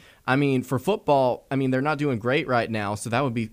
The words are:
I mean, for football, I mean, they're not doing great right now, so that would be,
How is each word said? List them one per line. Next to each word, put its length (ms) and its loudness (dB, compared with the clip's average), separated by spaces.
I 120 2
mean, 260 2
for 160 -2
football, 720 0
I 60 0
mean, 120 0
they're 120 0
not 160 0
doing 220 0
great 280 0
right 240 0
now, 240 -4
so 140 -8
that 140 0
would 100 -2
be, 200 -4